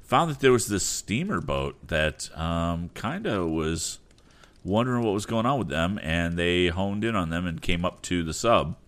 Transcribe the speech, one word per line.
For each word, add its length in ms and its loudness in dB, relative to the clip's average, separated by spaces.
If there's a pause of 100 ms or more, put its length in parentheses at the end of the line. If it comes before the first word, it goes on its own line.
found 300 2
that 80 -6
there 140 8
was 140 2
this 180 0
steamer 560 -4
boat 340 -4 (140)
that, 400 -2 (100)
um, 560 -2
kinda 500 -4
was 540 -2 (640)
wondering 400 0
what 100 2
was 120 -2
going 200 0
on 140 2
with 80 -2
them, 340 0
and 380 0
they 300 4
honed 340 -2
in 100 0
on 160 0
them 160 -2
and 160 -4
came 220 0
up 180 -4
to 220 0
the 100 -4
sub. 440 2 (100)